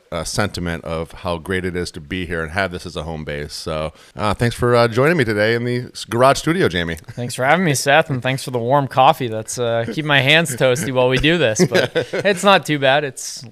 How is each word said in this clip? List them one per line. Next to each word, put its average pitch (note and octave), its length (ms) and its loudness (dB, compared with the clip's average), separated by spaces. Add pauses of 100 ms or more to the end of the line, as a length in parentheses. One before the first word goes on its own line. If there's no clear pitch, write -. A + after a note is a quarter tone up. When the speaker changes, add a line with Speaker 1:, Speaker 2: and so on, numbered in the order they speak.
(100)
Speaker 1:
uh, E2 140 -6
sentiment F2 600 -4
of D#2+ 280 -6
how F2 260 -6
great F#2 260 -4
it F2+ 120 -6
is F2 160 -6
to E2+ 80 -16
be E2+ 260 -8
here E2 160 -4
and D#2+ 80 -8
have F#2 220 -2
this F2 120 -12
as E2 120 -12
a D#2+ 80 -8
home D#2 200 -8
base. D2 300 -8
So, D#2 380 -6 (240)
uh, G2+ 180 0
thanks A#2+ 220 -2
for, A#2+ 180 2
uh, A#2+ 140 4
joining C3+ 280 2
me C#3 80 2
today G#2+ 300 2
in A#2 100 -2
the B2 280 -4
s-, - 120 -14
garage B2+ 340 4
studio, D#3+ 300 0
Jamie. E2+ 280 -2 (160)
Speaker 2:
Thanks - 240 -8
for B2+ 80 -4
having E3 200 4
me, D3 100 2
Seth, C#3+ 360 2
and C3 100 -2
thanks C3 220 -4
for - 80 -8
the B2 80 -4
warm C3 300 2
coffee. C3+ 400 4
That's, A2 320 -6
uh, A#2 340 0
keep D#3 100 -4
my D3 160 4
hands C#3+ 360 4
toasty C3 360 2
while B2+ 160 4
we C3 100 2
do D#3 200 4
this, B2 260 2
but C3 300 2
Speaker 1:
<laughs> - 0 -
Speaker 2:
it's F3+ 500 0
not F#3+ 220 4
too D3+ 140 -2
bad. C#3 240 4
It's - 480 -10